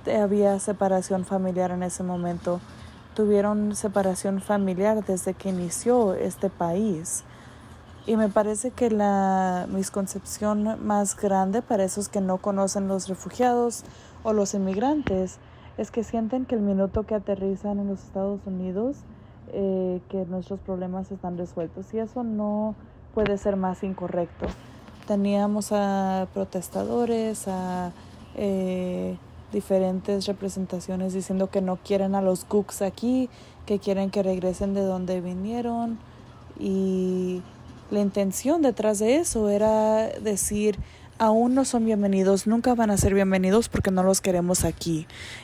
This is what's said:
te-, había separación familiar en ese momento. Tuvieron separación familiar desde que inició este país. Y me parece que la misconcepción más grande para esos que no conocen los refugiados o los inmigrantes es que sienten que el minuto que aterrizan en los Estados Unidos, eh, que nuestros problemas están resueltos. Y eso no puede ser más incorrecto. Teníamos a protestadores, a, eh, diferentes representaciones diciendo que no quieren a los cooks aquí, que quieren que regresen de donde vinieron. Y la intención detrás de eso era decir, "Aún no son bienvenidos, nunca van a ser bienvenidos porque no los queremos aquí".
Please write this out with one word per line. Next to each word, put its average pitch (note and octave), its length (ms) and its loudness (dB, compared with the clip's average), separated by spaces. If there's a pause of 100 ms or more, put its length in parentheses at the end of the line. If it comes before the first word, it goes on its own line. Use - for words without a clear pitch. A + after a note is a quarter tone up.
te-, A3+ 140 0
había G3+ 420 4
separación F#3+ 680 0
familiar F#3 440 0
en F3+ 140 -2
ese F3+ 180 -4
momento. F3 580 -2 (540)
Tuvieron G#3 640 2
separación G3 640 0
familiar G3+ 640 0
desde F#3 300 -2
que - 140 -8
inició F#3+ 680 2
este F#3+ 340 -2
país. F3+ 760 -2 (840)
Y A3+ 80 2
me A3 140 4
parece G#3+ 420 0
que A#3+ 180 0
la F#3+ 800 2
misconcepción G#3 1160 -2
más G#3 320 0
grande G3 440 2
para G3+ 220 0
esos G3 240 -2
que G3+ 140 -2
no F#3 160 0
conocen G3 500 0
los F#3+ 220 -2
refugiados A#3+ 760 0 (400)
o A3 80 0
los G3+ 220 0
inmigrantes G3 840 0 (380)
es G#3+ 140 -6
que A3 140 -2
sienten A#3 400 -2
que B3 100 -2
el G#3+ 60 0
minuto G3 420 0
que G#3+ 120 -4
aterrizan G3+ 640 -2
en G3+ 100 -2
los G3 120 -6
Estados G3 440 -6
Unidos, F#3+ 500 -4 (560)
eh, F#3 560 0
que F#3+ 180 -4
nuestros F#3 360 -6
problemas F#3 500 -6
están F3+ 260 -8
resueltos. F3 560 -8
Y A3 60 -2
eso A3+ 240 -6
no G#3+ 520 -2 (380)
puede G3+ 240 2
ser G3 200 0
más F#3 260 -2
incorrecto. F3+ 600 -4 (600)
Teníamos G3+ 680 2
a G3 600 2
protestadores, G#3+ 1160 -2
a, F3+ 420 -4 (440)
eh, F#3 840 -2 (340)
diferentes F#3+ 760 0
representaciones F#3 840 -4
diciendo F#3+ 360 -2
que G3 120 0
no F#3 140 0
quieren G3 400 0
a G3 60 2
los F#3 240 2
cooks G3+ 360 0
aquí, A#3+ 480 0 (360)
que G3+ 140 0
quieren G3 320 0
que G3+ 120 2
regresen F#3 500 0
de G3 80 0
donde F#3 380 0
vinieron. A3+ 800 -4 (580)
Y F#3 840 0 (480)
la G#3 120 2
intención G3+ 600 2
detrás G#3+ 380 2
de A3 160 4
eso A#3+ 320 2
era A3 640 4 (100)
decir, G#3 580 0 (400)
"Aún A3+ 380 4
no C4+ 80 4
son A#3 220 0
bienvenidos, G3 600 4
nunca A#3 300 4
van A3+ 140 4
a G3+ 80 2
ser G3 160 4
bienvenidos F#3+ 560 4
porque - 200 0
no F#3 140 4
los F#3+ 160 4
queremos F3+ 460 2
aquí". E3 420 -2 (360)